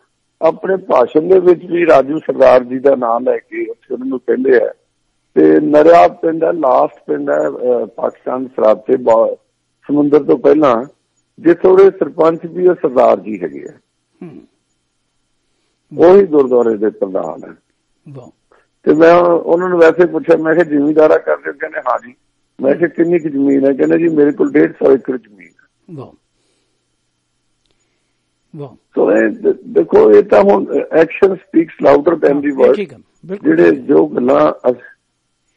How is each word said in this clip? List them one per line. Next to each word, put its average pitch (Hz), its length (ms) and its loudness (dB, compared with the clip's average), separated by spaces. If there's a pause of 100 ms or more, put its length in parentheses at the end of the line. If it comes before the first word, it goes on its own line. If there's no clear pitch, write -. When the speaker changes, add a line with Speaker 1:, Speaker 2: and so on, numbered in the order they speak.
(420)
Speaker 1:
ਆਪਣੇ 175 360 -2
ਭਾਸ਼ਣ 151 440 0
ਦੇ 185 180 2
ਵਿੱਚ 180 260 0
ਵੀ 170 200 -4
ਰਾਜੂ 147 340 2
ਸਰਦਾਰ 127 440 2
ਜੀ 127 160 -8
ਦਾ 135 160 2
ਨਾਮ 120 280 -4
ਲੈ 123 140 -2
ਕੇ 113 340 -10
ਉੱਥੇ - 220 -14
ਉਹਨਾਂ 127 140 -10
ਨੂੰ 131 120 -8
ਕਹਿੰਦੇ 127 380 0
ਆ। - 160 0 (600)
ਤੇ 156 260 4
ਨਰਿਆ 151 480 4
ਪਿੰਡ 165 360 -4
ਹੈ, 175 100 -2
ਲਾਸਟ 143 540 -2
ਪਿੰਡ 143 220 -6
ਹੈ, 151 200 -2
ਅਹ, 120 360 -4
ਪਾਕਿਸਤਾਨ 127 600 -10
ਸਰਹੱਦ 110 300 0
ਤੇ 127 200 -2
ਬਾ-, 113 380 0 (520)
ਸਮੁੰਦਰ 147 360 0
ਤੋਂ 151 140 0
ਪਹਿਲਾਂ, 139 480 2 (540)
ਜਿੱਥੋਂ 180 380 2
ਦੇ 196 120 6
ਸਰਪੰਚ 165 560 -4
ਵੀ 180 220 -4
ਉਹ 175 80 2
ਸਰਦਾਰ 120 440 0
ਜੀ 95 220 -12
ਹੈਗੇ 71 280 -12
ਆ। - 20 -20 (520)
Speaker 2:
ਹੂੰ। 131 180 -20 (1600)
Speaker 1:
ਉਹੀ 190 280 6
ਗੁਰਦੁਆਰੇ 123 520 0
ਦੇ 107 120 -2
ਪ੍ਰਧਾਨ 90 600 -8
ਹੈ। 87 60 -20 (540)
Speaker 2:
ਵਾਹ। 127 200 -20 (540)
Speaker 1:
ਤੇ 151 100 2
ਮੈਂ 165 280 4
ਉਹਨਾਂ 175 480 0
ਨੂੰ 175 100 -2
ਵੈਸੇ 165 260 4
ਪੁੱਛਿਆ, 160 320 -2
ਮੈਂ 160 160 -2
ਕਿਹਾ, 170 100 0
"ਜ਼ਿਮੀਂਦਾਰਾ 151 540 0
ਕਰਦੇ 151 340 -6
ਹੋ?" 147 80 -10
ਕਹਿੰਦੇ, 156 200 -10
"ਹਾਂ 123 280 -4
ਜੀ।" 123 80 -20 (460)
ਮੈਂ 139 140 0
ਕਿਹਾ, 156 140 -4
"ਕਿੰਨੀ 170 300 -2
ਕੁ 156 100 -8
ਜ਼ਮੀਨ 139 360 -2
ਹੈ?" 139 80 0
ਕਹਿੰਦੇ, 156 240 -2
"ਜੀ, 165 100 -2
ਮੇਰੇ 147 240 0
ਕੋਲ 143 200 -4
ਡੇਢ 160 200 0
ਸੌ 143 220 0
ਏਕੜ 127 240 -4
ਜ਼ਮੀਨ 104 300 -20
ਹੈ।" - 480 -20
Speaker 2:
ਵਾਹ। 117 160 -18 (2500)
ਵਾਹ। 143 200 -18 (200)
Speaker 1:
ਸੋ - 160 0
ਇਹ 110 180 0
ਦ-, - 280 -4 (100)
ਦੇਖੋ, - 440 2
ਇਹ 208 120 6
ਤਾਂ 208 200 2
ਹੁਣ 196 220 0 (300)
action 170 380 0
speaks 165 560 -2
louder 147 240 2
than 151 200 -2
the 143 100 -4
Speaker 2:
ਹਾਂ, 143 80 -4
ਇਹ 131 120 -2
Speaker 1:
word। 123 100 4
Speaker 2:
ਠੀਕ 196 200 -8
ਹੈ, 107 40 -20 (280)
ਬਿਲਕੁਲ 175 240 -8
Speaker 1:
ਜਿਹੜੇ 170 200 2
Speaker 2:
ਠੀਕ 147 100 -2
ਹੈ। 120 60 -16
Speaker 1:
ਜੋ 151 220 2
ਗੱਲਾਂ 139 640 -2
ਅਸ-, - 240 -10 (600)